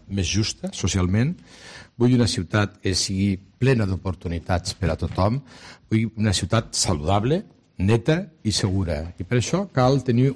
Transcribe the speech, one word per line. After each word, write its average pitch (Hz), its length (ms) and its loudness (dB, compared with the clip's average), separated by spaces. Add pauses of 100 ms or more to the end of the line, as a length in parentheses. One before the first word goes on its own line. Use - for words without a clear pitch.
més 98 220 -2
justa 110 420 -4
socialment, 98 600 0 (640)
vull 123 200 4
una 117 120 4
ciutat 98 520 -2
que 95 140 0
sigui 98 420 0
plena 123 480 0
d'oportunitats 90 920 -4
per 85 100 0
a 78 80 -2
tothom, 98 400 0 (540)
vull 110 260 2
una 104 160 2
ciutat 110 400 -2
saludable, 101 680 0 (340)
neta 117 460 2 (180)
i 110 80 -2
segura. 92 540 -2 (180)
I 90 40 -8
per 123 120 0
això 185 320 -2
cal 131 320 2
tenir 127 340 2